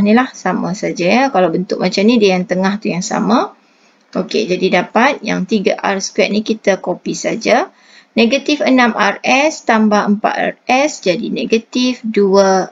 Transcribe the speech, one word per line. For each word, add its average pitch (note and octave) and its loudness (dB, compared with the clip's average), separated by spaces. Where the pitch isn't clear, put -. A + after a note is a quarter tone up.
ni G#3 4
lah, B3+ 4
sama F3 -4
saja, E3+ -4
ya. A#3 2
Kalau F#3 2
bentuk F3 -2
macam F#3 0
ni, A#3+ 4
dia F#3+ 4
yang F3+ -2
tengah F#3 -2
tu G#3 -6
yang E3+ -4
sama. G#3 -2
Okey, A2+ -4
jadi F3+ 0
dapat B3+ 0
yang F3+ -4
tiga G3+ 0
R G3 -2
squared G3+ -2
ni G#3+ -2
kita G#3 -2
copy F3 -6
saja. A3+ -2
Negatif C4+ 0
enam B3 2
R G3+ -2
S D4 0
tambah G#3+ 2
empat G#3 0
R - -4
S C#4 0
jadi - -2
negatif B3 -2
dua G3 2